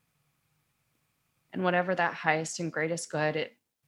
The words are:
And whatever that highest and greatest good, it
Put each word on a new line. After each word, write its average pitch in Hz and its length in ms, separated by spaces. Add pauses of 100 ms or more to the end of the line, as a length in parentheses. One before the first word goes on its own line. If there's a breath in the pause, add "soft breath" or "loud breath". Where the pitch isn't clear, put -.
(1500)
And 185 120
whatever 180 320
that 175 180
highest 160 460
and 165 120
greatest 160 380
good, 151 260
it - 200 (320)